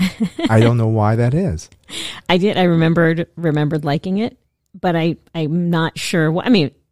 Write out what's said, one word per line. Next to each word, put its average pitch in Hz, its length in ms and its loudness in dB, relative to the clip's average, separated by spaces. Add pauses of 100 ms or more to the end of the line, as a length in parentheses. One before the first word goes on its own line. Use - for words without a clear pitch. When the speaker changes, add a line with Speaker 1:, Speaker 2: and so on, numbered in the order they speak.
(260)
Speaker 1:
<laughs> 330 240 -4
Speaker 2:
I 110 120 4
don't 117 160 4
know 113 100 0
why 110 300 2
that 123 160 0
is. 151 360 -4 (600)
Speaker 1:
I 180 80 4
did. 196 200 0
I 185 60 2
remembered, 165 720 2
remembered 151 500 -2
liking 175 340 -2
it, 233 180 -6 (420)
but 175 160 0
I, 165 220 0 (180)
I'm 170 340 -2
not 165 280 -2
sure 160 340 0
why. 170 140 -2
I 247 40 0
mean, 180 220 2 (200)